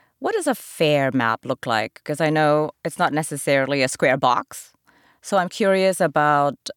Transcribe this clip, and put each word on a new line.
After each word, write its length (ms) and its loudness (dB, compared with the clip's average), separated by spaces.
What 140 -4
does 120 -2
a 80 0
fair 580 0
map 320 -2
look 220 -6
like? 380 -2
'Cause 160 -6
I 100 2
know 400 2
it's 160 -6
not 120 0
necessarily 680 0
a 60 0
square 280 2
box. 560 -2
So 180 -2
I'm 100 0
curious 520 2
about 560 2